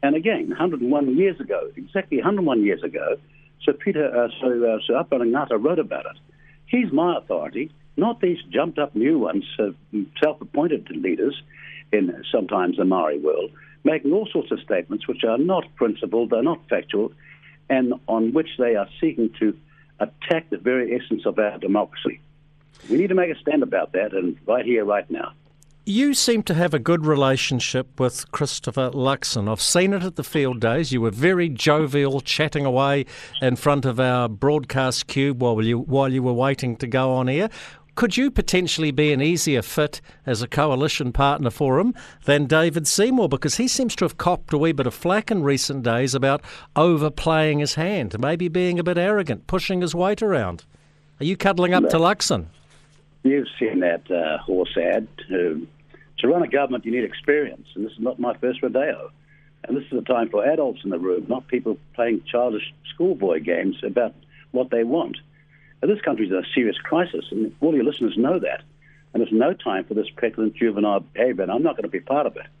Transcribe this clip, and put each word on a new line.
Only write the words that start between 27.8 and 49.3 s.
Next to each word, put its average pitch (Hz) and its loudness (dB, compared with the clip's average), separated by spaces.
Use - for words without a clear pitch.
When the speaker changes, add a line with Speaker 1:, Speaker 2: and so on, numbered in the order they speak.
Speaker 2:
with - -2
Christopher - -2
Luxon. 131 -2
I've 107 -2
seen 185 2
it 196 -2
at 180 -6
the 143 -6
field 131 -2
days. 123 0
You 127 0
were 113 2
very 175 2
jovial, 143 2
chatting 147 -2
away 135 2
in 127 2
front 143 2
of 123 0
our 123 2
broadcast 135 0
cube 135 0
while 117 2
you, 117 2
while 131 0
you 127 0
were 127 0
waiting 127 0
to 131 -6
go 131 2
on 127 0
air. 170 0
Could 220 0
you 269 2
potentially 175 0
be 147 2
an 135 2
easier 151 2
fit - -2
as 117 -2
a 120 -6
coalition 143 0
partner 139 2
for 135 2
him 233 2
than 139 4
David 156 2
Seymour? 226 2
Because 160 -2
he 254 0
seems 247 -2
to 190 2
have - -2
copped - -2
a 151 2
wee 160 4
bit 139 0
of 117 -4
flack 202 -2
in 196 0
recent 139 0
days 123 0
about 135 2
overplaying 156 2
his 147 -2
hand, 156 -2
maybe 165 0
being 175 0
a 175 0
bit 175 0
arrogant, 180 0